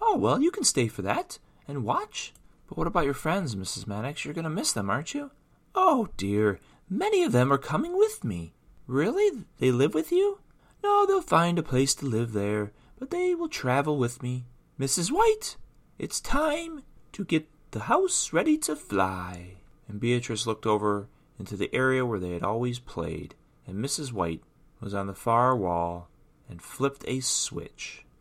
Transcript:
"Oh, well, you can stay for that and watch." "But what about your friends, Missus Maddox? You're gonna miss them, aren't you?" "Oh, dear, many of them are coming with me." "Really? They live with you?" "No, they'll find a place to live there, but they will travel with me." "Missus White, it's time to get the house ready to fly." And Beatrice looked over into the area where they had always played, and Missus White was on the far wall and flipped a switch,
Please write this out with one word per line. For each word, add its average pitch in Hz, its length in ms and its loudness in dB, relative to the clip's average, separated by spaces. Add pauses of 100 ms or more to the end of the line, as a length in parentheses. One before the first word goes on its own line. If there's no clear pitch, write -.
"Oh, 427 160 4
well, 123 240 4
you 330 100 4
can 381 140 -2
stay 120 240 2
for - 140 -6
that 104 360 -2 (280)
and 143 180 -6
watch." - 480 -2 (340)
"But - 120 -10
what 160 80 0
about 170 180 2
your 139 80 2
friends, 160 420 -2
Missus 95 320 -6
Maddox? 107 380 -6
You're 147 80 -6
gonna 165 160 -6
miss 196 240 -2
them, 98 160 -2
aren't 131 240 -2
you?" 285 180 -8 (440)
"Oh, 302 420 4
dear, 104 420 2 (300)
many 381 340 2
of 294 100 2
them 127 200 6
are 139 60 6
coming 330 400 -2
with 427 260 2
me." 87 300 -6 (320)
"Really? 240 580 2 (140)
They 127 120 4
live 131 220 4
with 311 180 -2
you?" 392 280 2 (440)
"No, 403 220 4
they'll 392 160 4
find 170 380 4
a 160 40 2
place 135 340 2
to 143 100 -8
live 117 260 -2
there, 104 400 -2 (260)
but 269 120 -12
they 359 240 0
will 330 160 -4
travel 143 480 0
with 120 240 -2
me." 123 240 -6 (320)
"Missus 165 340 -2
White, 440 460 2 (400)
it's - 240 -6
time 311 600 0 (300)
to 196 120 -8
get 156 260 0 (220)
the 110 80 -6
house 339 520 0
ready 302 260 2
to 311 160 -4
fly." 92 840 -4 (280)
And 104 140 -10
Beatrice 120 460 0
looked 110 180 -2
over 104 440 2 (300)
into 104 200 -8
the - 160 -2
area 131 320 2
where 110 120 -2
they 90 140 -4
had 87 100 -4
always 120 360 -2
played, 82 560 -8 (320)
and 92 120 -10
Missus 131 360 -4
White 85 280 -2 (380)
was 101 140 -6
on 98 140 -4
the 95 60 -8
far 123 420 2
wall 87 520 -2 (400)
and 85 140 -16
flipped - 460 -4
a 131 100 -2
switch, - 880 -6 (140)